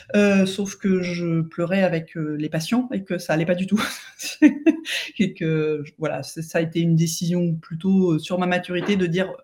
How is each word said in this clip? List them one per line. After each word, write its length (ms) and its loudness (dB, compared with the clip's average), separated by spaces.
euh, 280 6
sauf 300 -6
que 260 0
je 420 -2
pleurais 380 -2
avec, 360 0
euh, 200 -4
les 120 -4
patients 420 -2
et 140 -6
que 120 -4
ça 140 -4
allait 140 2
pas 100 2
du 120 -4
tout. 140 0
<laughs> 760 2
Et 160 0
que, 480 -2
voilà, 260 -4
c'est, 180 -12
ça 160 -6
a 40 2
été 200 -2
une 160 4
décision 580 0
plutôt, 560 2
euh, 80 2
sur 180 -6
ma 80 0
maturité 520 0
de 80 2
dire, « 280 -2